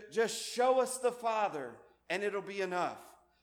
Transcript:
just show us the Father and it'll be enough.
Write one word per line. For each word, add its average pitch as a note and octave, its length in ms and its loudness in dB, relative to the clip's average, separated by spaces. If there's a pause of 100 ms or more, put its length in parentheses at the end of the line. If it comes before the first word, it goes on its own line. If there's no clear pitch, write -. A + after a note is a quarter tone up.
(100)
just - 440 0
show C4 260 6
us B3 180 0
the B3 140 2
Father G3+ 640 -2 (340)
and F#3 120 0
it'll G3+ 200 0
be G3 180 -6
enough. F3+ 380 0 (440)